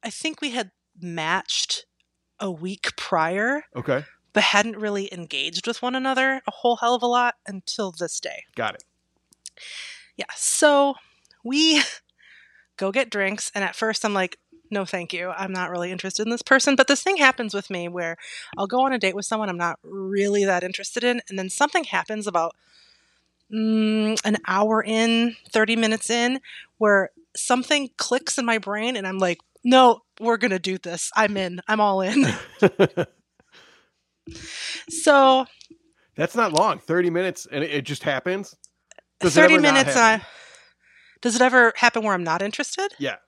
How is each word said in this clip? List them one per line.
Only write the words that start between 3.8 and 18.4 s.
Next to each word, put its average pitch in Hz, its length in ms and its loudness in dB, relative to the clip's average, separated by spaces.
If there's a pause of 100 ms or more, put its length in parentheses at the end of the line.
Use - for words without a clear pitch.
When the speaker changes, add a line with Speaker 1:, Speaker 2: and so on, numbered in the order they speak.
Speaker 1:
but 208 100 2
hadn't 208 340 2
really 202 360 -4
engaged 170 520 -8
with 226 160 -6
one 247 140 -4
another 262 520 0
a 202 40 -6
whole 240 260 0
hell 240 160 2
of 240 80 0
a 240 60 0
lot 240 280 2 (120)
until 196 440 -8
this 165 280 -8
day. - 240 -12 (120)
Speaker 2:
Got 110 200 -4
it. - 80 -20 (1300)
Speaker 1:
Yeah, - 80 -8 (100)
so 285 600 2 (480)
we 294 380 2 (480)
<laughs> - 480 -20
go 196 140 -2
get 233 180 -2
drinks, 202 460 -4
and 202 80 -2
at 180 120 -6
first 220 300 -4
I'm 208 80 0
like, 185 240 -2 (320)
"No, 202 160 -4
thank 175 280 -8
you. 180 160 -6
I'm 190 240 -8
not 180 180 -4
really 175 200 -6
interested 190 320 -8
in 220 60 -6
this 233 140 -6
person." 269 320 2
But 262 120 6
this 277 140 0
thing 381 160 0
happens 262 360 2
with 196 160 -6
me 175 180 -6
where 170 300 -8 (400)